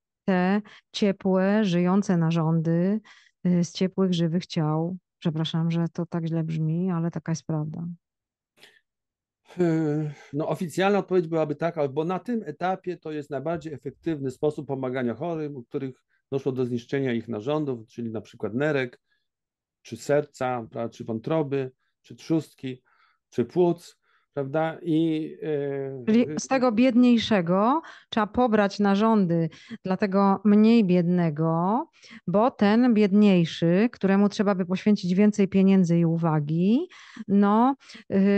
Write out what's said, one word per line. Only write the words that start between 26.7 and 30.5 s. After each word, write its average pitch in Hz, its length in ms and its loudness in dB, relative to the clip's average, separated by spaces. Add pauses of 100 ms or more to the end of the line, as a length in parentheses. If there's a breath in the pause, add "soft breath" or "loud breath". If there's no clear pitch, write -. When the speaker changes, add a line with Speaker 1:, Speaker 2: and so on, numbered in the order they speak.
Speaker 1:
biedniejszego 226 1120 2 (280 loud breath)
trzeba 214 160 0
pobrać 208 520 0
narządy 196 720 2 (360 loud breath)
dla 185 120 -2
tego 196 480 2
mniej 214 400 6